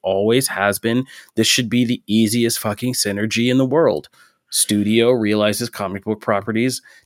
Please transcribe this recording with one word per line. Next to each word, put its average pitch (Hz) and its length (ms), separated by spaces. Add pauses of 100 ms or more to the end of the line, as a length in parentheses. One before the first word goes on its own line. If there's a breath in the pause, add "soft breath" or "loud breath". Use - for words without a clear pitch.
always 107 460
has 101 300
been. 117 260 (300 loud breath)
This 110 140
should 123 200
be 123 160
the 120 220
easiest 113 540
fucking 120 340
synergy 107 560
in 127 80
the 135 80
world. 127 420 (420 soft breath)
Studio 110 600
realizes 107 580
comic 98 360
book 110 160
properties. 113 600 (260 loud breath)